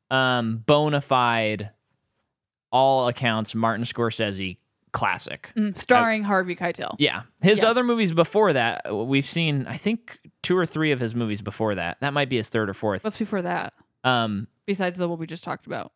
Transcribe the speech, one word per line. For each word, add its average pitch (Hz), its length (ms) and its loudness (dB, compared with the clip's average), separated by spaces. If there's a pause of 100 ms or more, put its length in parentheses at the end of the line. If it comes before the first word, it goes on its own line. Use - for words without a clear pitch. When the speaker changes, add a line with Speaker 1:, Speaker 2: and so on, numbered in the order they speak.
(100)
Speaker 1:
um, 123 560 2
bona 147 340 4
fide, 113 720 0 (1000)
all 131 360 4
accounts, 113 460 -2
Martin 113 300 0
Scorsese 101 760 -4 (340)
classic. - 640 -4
Speaker 2:
Mm, 208 220 -2
starring 226 460 2
Harvey 185 320 0
Keitel. - 420 -6
Speaker 1:
Yeah. 139 240 0 (200)
His 208 200 6
Speaker 2:
Yeah. 226 80 8
Speaker 1:
other 240 140 4
movies 226 280 2
before 170 400 4
that, 117 420 0
we've 131 300 0
seen, 151 420 -2
I - 100 -8
think, - 420 -4 (240)
two 175 140 2
or 180 100 2
three 156 260 0
of 127 80 0
his 117 160 -2
movies 107 260 -4
before 104 340 -2
that. 85 240 -4
That 143 120 -2
might 143 160 0
be 127 80 -2
his 110 120 -4
third 110 220 0
or 95 40 -6
fourth. 101 280 -2
Speaker 2:
What's 214 140 -6
before 202 260 -4
that? 175 300 -6 (320)
Speaker 1:
Um, 113 420 0 (200)
Speaker 2:
Besides 180 320 -4
the, 180 100 -2
what 170 100 -6
we 165 80 -10
just 160 160 -12
talked - 240 -10
about. 120 300 -10